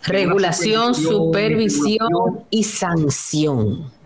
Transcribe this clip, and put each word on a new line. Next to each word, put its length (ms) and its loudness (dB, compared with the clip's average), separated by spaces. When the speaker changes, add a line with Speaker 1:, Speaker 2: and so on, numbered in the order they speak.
Speaker 1:
Regulación, 800 0
Speaker 2:
una 60 2
supervisión, 200 0
Speaker 1:
supervisión 960 0
Speaker 2:
regulación. 400 -2
Speaker 1:
y 140 0
sanción. 1300 0